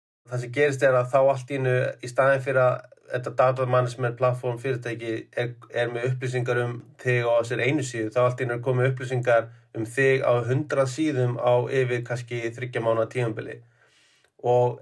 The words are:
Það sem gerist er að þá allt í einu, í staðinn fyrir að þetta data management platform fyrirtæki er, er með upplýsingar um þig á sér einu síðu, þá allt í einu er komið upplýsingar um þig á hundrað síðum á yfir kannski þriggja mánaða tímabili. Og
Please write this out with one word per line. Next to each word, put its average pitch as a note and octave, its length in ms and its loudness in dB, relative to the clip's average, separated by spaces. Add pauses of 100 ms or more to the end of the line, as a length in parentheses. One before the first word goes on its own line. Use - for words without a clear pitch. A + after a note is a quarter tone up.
(280)
Það B2 160 -6
sem B2 120 -12
gerist C#3+ 280 2
er C3 120 6
að B2 160 0
þá C#3 80 6
allt C3+ 320 2
í C#3 80 -2
einu, B2+ 160 2 (240)
í - 80 -12
staðinn C3+ 360 2
fyrir C3 200 2
að B2 100 4 (380)
þetta B2 240 -4
data B2+ 320 2
management B2 480 0
platform B2 440 -2
fyrirtæki A#2 520 -6 (240)
er, A#2+ 180 -4 (140)
er A#2+ 240 -2
með A#2+ 180 -2
upplýsingar B2+ 540 -2
um B2 100 -4 (260)
þig A#2+ 280 0
á A#2 80 4 (120)
sér A#2 160 -2
einu C#3+ 200 0
síðu, A2 280 -6
þá B2 120 0
allt B2 160 0
í A#2+ 80 -2
einu A#2+ 80 -4
er A#2+ 80 -8
komið B2+ 280 2
upplýsingar B2 560 0 (280)
um A2 120 -6
þig C3+ 360 2
á B2 80 4 (160)
hundrað C3+ 480 0
síðum B2+ 440 0
á B2 120 2 (160)
yfir B2 400 0
kannski A#2+ 320 -6 (160)
þriggja A#2 280 -6
mánaða A2+ 320 0
tímabili. A#2 440 -4 (840)
Og B2 360 2